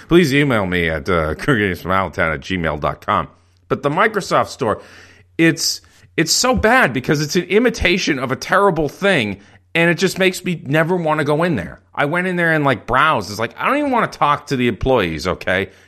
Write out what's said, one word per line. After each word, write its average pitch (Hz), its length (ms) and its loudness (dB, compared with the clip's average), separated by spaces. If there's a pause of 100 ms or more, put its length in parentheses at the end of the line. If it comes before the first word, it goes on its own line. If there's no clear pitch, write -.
please 160 280 4
email 131 320 2
me 87 240 0
at, 78 180 -4
uh, 80 260 0
<laughs> - 20 -12
congregationfromallentown 95 1000 0
at 71 60 -6
gmail 80 380 -4
dot 71 260 -4
com. 98 240 0 (380)
But - 160 -2
the 143 60 2
Microsoft 175 600 0
Store, 104 340 -2 (560)
it's, - 420 0 (380)
it's 160 120 0
so 254 240 2
bad 214 380 4
because 143 300 0
it's 147 120 -6
an 175 100 0
imitation 180 720 0
of 127 120 -4
a 127 60 -2
terrible 165 540 2
thing, 127 500 0 (340)
and 170 160 2
it 170 40 2
just 175 240 -2
makes 185 260 0
me 170 220 -4
never 156 300 2
wanna 151 280 0
go 147 180 0
in 170 140 0
there. 80 240 -8 (140)
I 139 100 0
went 175 220 -2
in 180 100 -4
there 170 160 0
and, 156 100 0
like, 131 240 0
browsed. 127 440 2
It's 98 80 -10
like, 113 200 -6
I 151 80 -2
don't 254 120 0
even 294 120 -2
wanna 220 160 0
talk 147 420 -2
to 143 80 -2
the 123 120 2
employees, 92 580 0
okay? 92 440 -2 (180)